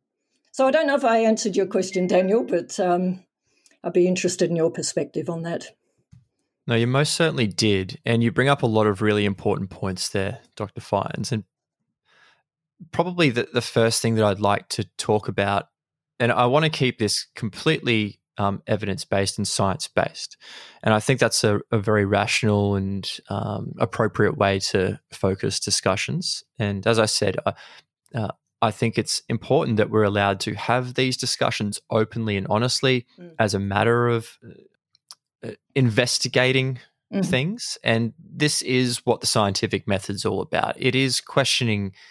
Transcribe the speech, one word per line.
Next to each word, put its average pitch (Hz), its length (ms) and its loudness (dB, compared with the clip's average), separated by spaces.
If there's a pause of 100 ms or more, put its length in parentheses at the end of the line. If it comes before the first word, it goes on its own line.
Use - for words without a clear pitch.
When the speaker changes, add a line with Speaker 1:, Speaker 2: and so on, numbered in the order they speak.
(520)
Speaker 1:
So 262 160 2
I 262 40 2
don't 311 160 2
know 277 80 2
if 269 80 0
I 226 160 4
answered 220 360 2
your 190 100 2
question, 185 420 -2
Daniel, 190 360 2
but, - 360 -4
um, 180 440 0 (640)
I'd 175 80 -6
be 180 140 4
interested 180 420 0
in 170 60 -2
your 165 160 2
perspective 156 580 -6
on 165 140 -6
that. - 320 -10 (880)
Speaker 2:
No, 120 100 0
you 117 120 2
most 139 280 2
certainly 147 320 2
did. 95 580 0
And 117 180 2
you 113 80 2
bring 131 160 2
up 139 160 2
a 123 40 4
lot 107 200 4
of 101 140 0
really 104 240 2
important 98 440 -2
points - 380 -6
there, 98 320 -4 (160)
Doctor 107 240 -10
Fyans. - 540 -4
And 107 100 -2 (1500)
probably 175 380 2
the, 117 220 0
the 120 100 0
first 113 400 2
thing 113 140 0
that 110 80 4
I'd 101 160 2
like 101 300 0
to - 160 -4 (120)
talk 107 300 0
about, 101 400 -2 (520)
and 120 120 2
I 123 140 2
wanna 151 240 2
keep 131 280 0
this - 380 -2
completely, 110 840 -2 (160)
um, 101 280 -2
evidence-based 98 720 -2
and 101 100 -2
science-based. - 920 -2 (440)
And 110 120 4
I 107 60 4
think 131 200 2
that's - 240 2
a, 104 160 4 (120)
a 113 80 2
very 104 260 2
rational 101 720 2
and, 98 340 -4 (200)
um, 107 500 -6
appropriate - 580 0
way 98 220 2
to 98 400 -2 (120)
focus 98 480 -2
discussions. - 840 -2 (140)
And 101 300 -4
as 113 100 4
I 110 80 4
said, 101 300 0 (100)
I, 98 80 0 (600)
uh, 110 140 -4 (320)
I 113 100 2
think - 260 -2
it's - 300 -2
important 127 480 0
that 110 140 2
we're 107 140 2
allowed 101 380 2
to 107 140 -6
have 123 380 -2
these 131 240 -2
discussions - 720 -4
openly 110 480 -2
and 95 120 -4
honestly 123 560 0 (140)
Speaker 1:
Mm. 175 180 -20
Speaker 2:
as 104 160 2
a 101 60 0
matter 104 480 2
of, 117 340 -2
uh, - 1080 -20
uh, - 20 -10 (240)
investigating 127 1040 2 (340)
Speaker 1:
Mm-hmm. 190 160 0
Speaker 2:
things. 175 540 -2
And 113 340 0
this - 440 -2
is 127 440 0
what 120 140 2
the - 80 -4
scientific 101 580 0
method's 98 400 -2
all 98 160 -2
about. - 360 -2
It 127 180 0
is 131 260 2
questioning 110 720 0 (200)